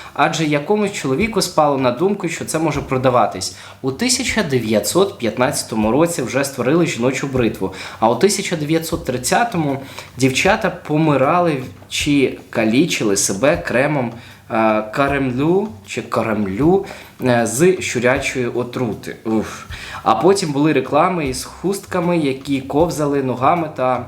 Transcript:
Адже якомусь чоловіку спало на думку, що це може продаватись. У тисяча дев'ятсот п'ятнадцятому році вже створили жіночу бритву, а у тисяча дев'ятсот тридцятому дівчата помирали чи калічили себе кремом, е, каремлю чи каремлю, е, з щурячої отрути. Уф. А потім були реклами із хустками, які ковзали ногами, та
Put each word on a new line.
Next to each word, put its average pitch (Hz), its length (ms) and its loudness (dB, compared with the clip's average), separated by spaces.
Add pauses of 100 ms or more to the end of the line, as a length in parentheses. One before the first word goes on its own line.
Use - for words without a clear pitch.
(140)
Адже 160 300 0
якомусь 190 480 0
чоловіку 190 500 -2
спало 147 360 2
на 127 120 2
думку, 175 380 0
що 160 160 -8
це 156 140 -2
може 147 220 -2
продаватись. 123 760 0 (260)
У 131 100 -2
тисяча 240 500 0
дев'ятсот 131 760 0
п'ятнадцятому 113 720 0
році 156 320 2
вже 123 220 -2
створили 139 420 2
жіночу 131 400 -2
бритву, 120 480 -2 (260)
а 113 100 4
у 117 40 2
тисяча 185 420 0
дев'ятсот 160 480 -2
тридцятому 147 760 0 (400)
дівчата 180 520 2
помирали 151 920 2 (260)
чи 143 500 0 (120)
калічили 113 680 2
себе 120 400 2
кремом, 131 560 0 (380)
е, 110 320 2
каремлю 143 840 0 (180)
чи - 160 -6
каремлю, 110 840 0 (400)
е, 120 220 4
з 143 340 2
щурячої 127 680 0
отрути. 117 760 -4
Уф. 110 400 -2 (380)
А 110 120 4
потім 180 380 2
були 147 200 4
реклами 151 560 0
із 127 160 -6
хустками, 175 720 -2
які 139 420 -2
ковзали 143 600 0
ногами, 143 540 0
та 127 320 0